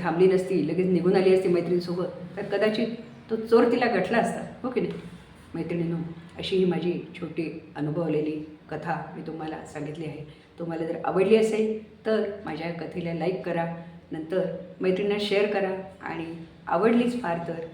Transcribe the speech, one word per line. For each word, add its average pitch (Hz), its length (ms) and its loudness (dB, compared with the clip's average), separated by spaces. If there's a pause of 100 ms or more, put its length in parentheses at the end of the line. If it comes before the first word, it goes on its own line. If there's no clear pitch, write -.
थांबली 175 240 6
नसती, 185 400 4
लगेच 170 180 2
निघून 185 300 4
आली 185 200 6
असती 185 140 4
मैत्रिणीसोबत, 175 560 0 (320)
तर 202 60 -6
कदाचित 214 440 0 (420)
तो 226 60 0
चोर 233 360 6
तिला 240 140 4
गठला 220 320 2
असता, - 240 0 (220)
हो - 60 -4
की 202 120 0
नाही? 175 120 -2 (600)
मैत्रिणींनो, 170 420 -2 (400)
अशी - 200 -2
ही 185 80 6
माझी 170 340 0 (220)
छोटी 160 420 -6 (120)
अनुभवलेली 151 840 -2 (120)
कथा 160 460 -6
मी 165 120 -10
तुम्हाला 160 380 -8
सांगितली 156 400 -10
आहे. 151 200 -10 (340)
तुम्हाला 165 260 -6
जर 165 200 -4
आवडली 190 300 4
असेल 214 480 2 (220)
तर 214 180 2 (220)
माझ्या 160 280 -6
कथेला 170 400 -6
लाईक 175 320 -2
करा, 170 300 -2 (360)
नंतर 165 440 -2 (260)
मैत्रिणींना 202 400 2
शेअर 202 240 2
करा 196 260 0 (300)
आणि 165 240 -8 (420)
आवडलीच 233 540 4
फार 170 160 -2 (100)
तर 165 120 -6 (140)